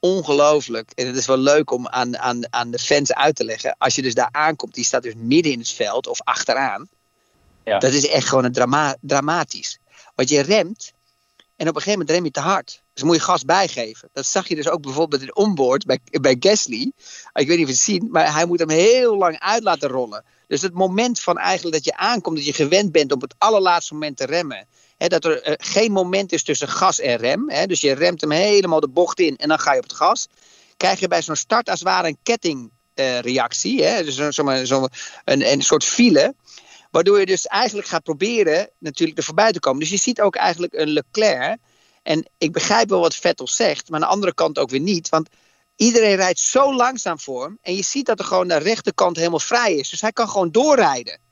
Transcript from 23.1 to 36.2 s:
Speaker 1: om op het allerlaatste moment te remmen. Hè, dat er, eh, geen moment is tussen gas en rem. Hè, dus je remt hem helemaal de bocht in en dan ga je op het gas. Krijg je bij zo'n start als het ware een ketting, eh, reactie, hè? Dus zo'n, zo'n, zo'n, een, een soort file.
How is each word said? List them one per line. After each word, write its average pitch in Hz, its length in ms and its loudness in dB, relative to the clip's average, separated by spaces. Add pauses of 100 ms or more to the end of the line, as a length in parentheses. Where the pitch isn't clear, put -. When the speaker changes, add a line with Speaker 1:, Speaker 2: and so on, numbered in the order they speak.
Speaker 1:
om 143 40 2
op 123 140 -6
het - 80 -20
allerlaatste 190 560 2
moment 151 240 -8
te 135 80 -4
remmen. 135 420 -4 (300)
Hè, 165 100 -2
dat 170 180 0
er, 156 160 0
eh, 151 160 -2
geen 220 340 0
moment 190 400 0
is 156 120 -2
tussen 143 240 -2
gas - 320 0
en 120 180 0
rem. 139 320 -2
Hè, 151 160 0
dus 175 160 -2
je 139 120 2
remt 165 280 0
hem 151 100 -2
helemaal 185 480 2
de 151 80 0
bocht 170 320 0
in 151 180 2
en 151 120 -6
dan 156 100 2
ga 147 120 0
je 135 60 2
op 123 60 -2
het - 100 -14
gas. 190 340 0 (500)
Krijg 190 220 0
je 190 80 -2
bij 170 140 0
zo'n 156 140 -6
start 226 340 -2
als 180 100 -4
het 165 80 -4
ware 180 200 0
een 147 160 -6
ketting, 143 480 -4 (220)
eh, 127 260 -2
reactie, 127 640 -2
hè? 190 200 2
Dus 143 120 -6
zo'n, 147 180 -2
zo'n, 135 320 -2
zo'n, 131 220 0 (380)
een, 135 260 2
een 139 100 0
soort 147 220 2
file. 220 520 4 (560)